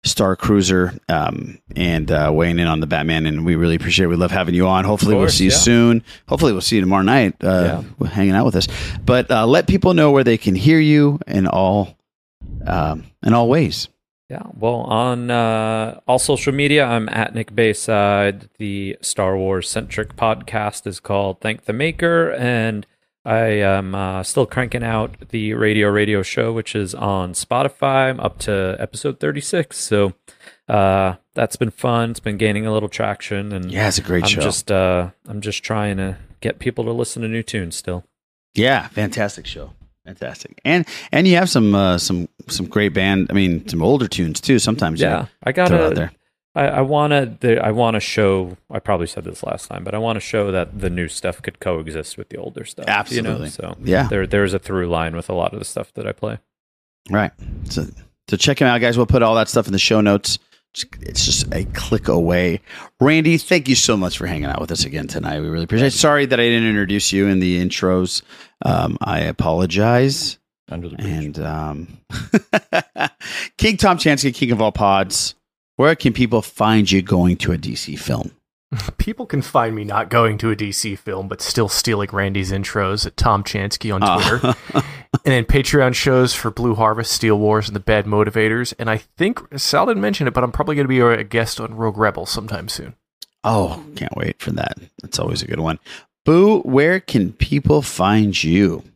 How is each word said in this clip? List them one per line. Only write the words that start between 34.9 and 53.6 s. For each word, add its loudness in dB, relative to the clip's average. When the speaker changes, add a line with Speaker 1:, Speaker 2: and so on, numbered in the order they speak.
Speaker 2:
I'm -8
just -8
trying -2
to -4
get -4
people -4
to -4
listen -6
to -4
new -4
tunes -6
still. -8
Speaker 1:
Yeah, 2
fantastic -4
show. -14
Fantastic. -14
And, 2
and 4
you 8
have 4
some, 4
uh, 4
some, -2
some -6
great 0
band, 2
I -4
mean, 2
some -2
older 4
tunes -4
too 2
sometimes -2
you 2
Speaker 2:
Yeah, -2
I -2
Speaker 1:
throw 2
Speaker 2:
gotta, 4
Speaker 1:
out 0
there. -4
Speaker 2:
I, 0
I 0
wanna, 0
the, 4
I 0
wanna 2
show, 0
I -8
probably -2
said -12
this -12
last -8
time, -12
but -8
I -4
wanna -2
show -2
that -4
the -2
new -4
stuff -8
could -10
coexist -6
with -14
the -14
older -12
stuff, -14
you -2
know? -6
Speaker 1:
Absolutely. -8
Speaker 2:
So -12